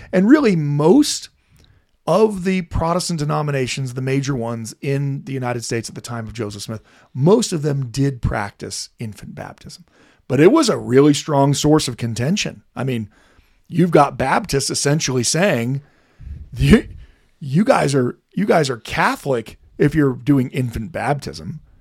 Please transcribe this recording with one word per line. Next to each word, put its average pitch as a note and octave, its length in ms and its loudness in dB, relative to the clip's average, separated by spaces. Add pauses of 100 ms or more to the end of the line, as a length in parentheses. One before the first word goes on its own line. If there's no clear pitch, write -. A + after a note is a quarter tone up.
(120)
And F#3+ 180 4
really C4+ 260 6
most D#3 760 2 (760)
of F#3+ 380 0
the F#3+ 180 0
Protestant E3+ 560 -2
denominations, C#3+ 760 -4
the C3 80 -6
major C3+ 340 -2
ones A2+ 460 -6
in C#3 440 -4
the C3+ 80 -8
United B2 320 -4
States A#2 240 -4
at - 60 -18
the A#2+ 60 -14
time A#2 240 -10
of G#2+ 80 -14
Joseph G#2 300 -8
Smith, A2 180 -10 (320)
most F#3 380 2
of E3 100 -4
them C#3+ 260 -4
did C3+ 340 -2
practice - 760 -6
infant A2+ 380 -14
baptism. D3 480 -18 (440)
But C3 120 0
it F#3 120 8
was D4+ 180 4
a D3 80 -2
really B2+ 360 6
strong C#3+ 400 2
source D3+ 340 2
of A#2+ 100 -8
contention. A#2+ 680 -4 (120)
I A#2+ 80 -4
mean, A#2+ 260 -4 (580)
you've E3+ 240 2
got C#3 260 4
Baptists C#3 520 0
essentially C#3 540 0
saying, C#3 580 0 (720)
"You, C#3 340 6 (520)
you D3 240 0
guys E3 320 2
are, B2+ 240 0 (140)
you F#3+ 120 -2
guys E3+ 240 2
are B2 80 -4
Catholic D3 840 -2 (180)
if D3 180 2
you're C#3+ 180 2
doing B2+ 360 0
infant A#2 420 -6
baptism. A2 720 -6 (200)